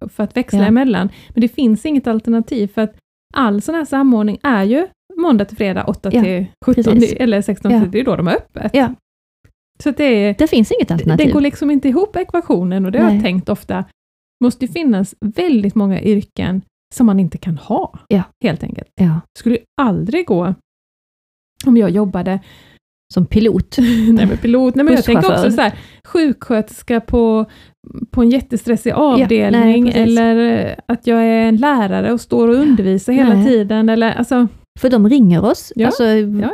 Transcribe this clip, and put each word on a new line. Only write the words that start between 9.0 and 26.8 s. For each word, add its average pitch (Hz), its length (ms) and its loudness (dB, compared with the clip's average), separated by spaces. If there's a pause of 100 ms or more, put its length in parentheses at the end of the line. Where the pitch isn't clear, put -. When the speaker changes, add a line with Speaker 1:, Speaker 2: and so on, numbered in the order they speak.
Speaker 1:
Så 294 60 -2
att 262 80 -4
det 294 80 -2
är, 208 340 2
Speaker 2:
Det 311 80 2
finns 254 260 0
inget 453 160 -2
Speaker 1:
det, 170 60 -2
Speaker 2:
alternativ. 170 320 0
Speaker 1:
det 247 60 0
går 294 80 2
liksom 285 300 -2
inte 277 180 0
ihop, 359 280 -2
ekvationen, 196 680 -2
och 185 60 -4
det 233 60 -2
har 226 80 4
Speaker 2:
Nej. 208 80 2
Speaker 1:
jag 214 100 0
tänkt 185 240 -4
ofta. 190 360 -6 (600)
Måste 247 200 -2
ju 240 80 -6
finnas 233 480 -2
väldigt 220 540 -2
många 196 280 -2
yrken 196 600 -2 (320)
som 247 120 2
man 196 140 2
inte 175 180 -4
kan 165 200 -8
ha, - 400 -8 (100)
Speaker 2:
Ja. 190 140 0 (220)
Speaker 1:
helt 165 180 -4
enkelt. - 320 -12
Speaker 2:
Ja. 190 100 0 (300)
Speaker 1:
Det - 40 -20
skulle 233 160 -2
ju - 80 -4 (200)
aldrig 220 440 -2
gå 185 280 -2 (1120)
om 240 100 4
jag 202 140 4
jobbade 185 500 -4 (720)
Speaker 2:
Som 180 120 0
pilot. 214 520 0
Speaker 1:
<laughs> 233 340 2
Nej, 208 140 2
men 190 100 0
pilot. 247 380 0
Nej, 269 100 2
men 254 100 4
jag 247 100 2
tänker 233 180 2
Speaker 2:
Busschaufför. - 240 2
Speaker 1:
också 214 100 0
så 302 60 0
här, 208 100 0 (340)
sjuksköterska 240 920 -4